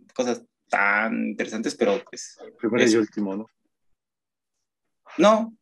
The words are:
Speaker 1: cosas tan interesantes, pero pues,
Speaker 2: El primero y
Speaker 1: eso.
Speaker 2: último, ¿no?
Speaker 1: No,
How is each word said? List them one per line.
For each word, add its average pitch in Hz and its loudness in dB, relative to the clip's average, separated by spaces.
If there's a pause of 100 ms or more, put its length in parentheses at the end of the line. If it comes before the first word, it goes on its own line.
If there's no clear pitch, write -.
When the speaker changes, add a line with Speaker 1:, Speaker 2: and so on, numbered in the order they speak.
(140)
Speaker 1:
cosas 120 -4 (280)
tan 107 0
interesantes, 107 -6
pero 101 0
pues, - -18
Speaker 2:
El - -20
primero 120 0
y 123 4
Speaker 1:
eso. 113 4
Speaker 2:
último, 104 -4
¿no? 107 -10 (1700)
Speaker 1:
No, 220 4